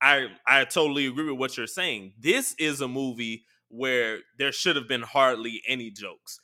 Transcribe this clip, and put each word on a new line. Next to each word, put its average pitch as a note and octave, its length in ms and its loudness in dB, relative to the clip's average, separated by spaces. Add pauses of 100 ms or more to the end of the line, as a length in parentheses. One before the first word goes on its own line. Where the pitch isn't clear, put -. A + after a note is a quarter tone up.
I, C3+ 280 6 (180)
I C3+ 180 6
totally C#3+ 420 0
agree D3 240 -4
with C3 80 -4
what C3 200 -4
you're A2+ 80 -4
saying. A2 520 -6
This G#3 400 0
is D3+ 220 0
a C3 80 -2
movie A#2+ 560 -6 (240)
where A#2 520 0 (180)
there C#3 140 0
should E3 240 0
have A#2+ 120 -6
been B2 140 -2
hardly A#2 640 2
any B2 220 -4
jokes. G2 540 -14